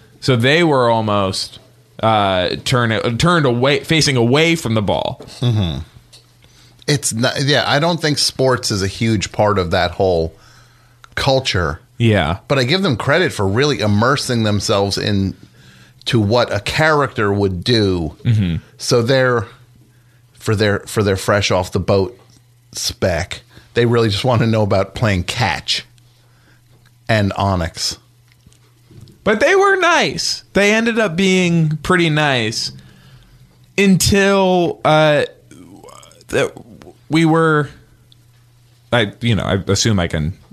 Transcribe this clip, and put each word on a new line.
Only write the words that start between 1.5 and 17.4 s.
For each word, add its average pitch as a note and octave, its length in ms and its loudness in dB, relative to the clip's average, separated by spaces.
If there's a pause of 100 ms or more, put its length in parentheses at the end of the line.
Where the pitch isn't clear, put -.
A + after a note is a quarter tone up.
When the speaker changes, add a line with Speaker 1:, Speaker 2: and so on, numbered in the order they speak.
Speaker 1:
uh, G2+ 640 0
turn, A#2 520 0
turned E3 280 2
away, C3 400 2
facing D3 320 2
away D3 400 2
from A#2 160 -4
the A2 80 2
ball. F2+ 400 -4 (180)
Speaker 2:
Mm-hmm. G2+ 400 0 (1040)
It's D3 280 -2
not, A2+ 280 -2
yeah, C3 240 0
I B2+ 140 0
don't E3 220 -2
think D3+ 160 -2
sports - 520 0
is G2 140 -2
a G2 40 -2
huge A2 440 -2
part G#2 260 0
of F2 140 -2
that F2 200 0
whole E2+ 440 -2 (800)
culture. B2 640 -2 (180)
Speaker 1:
Yeah. G2+ 420 0 (100)
Speaker 2:
But C#3 100 0
I B2 60 0
give F3 180 -2
them D3 140 0
credit D#3 340 0
for G2+ 160 -4
really B2 320 0
immersing A2+ 640 0
themselves G2+ 540 0
in G2 360 -2 (720)
to A#2+ 140 0
what A2 340 0
a G#2 60 -4
character C#3 720 0
would G2 320 -2